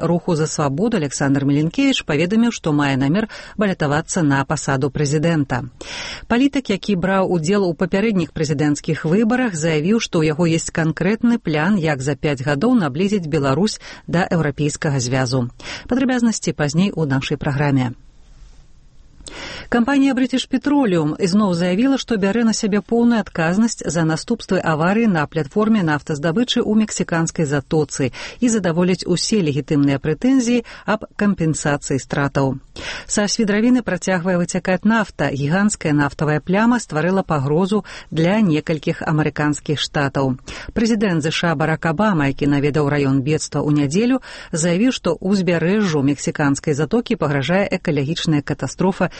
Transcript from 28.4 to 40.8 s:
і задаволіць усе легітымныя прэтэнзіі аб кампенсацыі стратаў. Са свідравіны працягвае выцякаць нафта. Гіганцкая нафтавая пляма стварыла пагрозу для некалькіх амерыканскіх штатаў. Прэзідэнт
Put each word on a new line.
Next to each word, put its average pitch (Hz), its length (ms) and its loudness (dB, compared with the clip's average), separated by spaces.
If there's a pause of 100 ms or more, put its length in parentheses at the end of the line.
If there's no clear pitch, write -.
і 240 120 2
задаволіць 180 560 0
усе 196 320 0
легітымныя 143 640 2
прэтэнзіі 240 600 2 (220)
аб 196 300 -2
кампенсацыі 156 840 0
стратаў. 139 640 -2 (460)
Са 208 220 0
свідравіны 226 540 2
працягвае 180 560 -2
выцякаць 180 460 -2
нафта. 208 480 0
Гіганцкая 156 640 0
нафтавая 147 440 0
пляма 220 380 2
стварыла 180 440 0
пагрозу 165 600 0 (260)
для 170 300 2
некалькіх 156 640 0
амерыканскіх 151 800 -2
штатаў. 135 560 -2 (380)
Прэзідэнт 208 500 2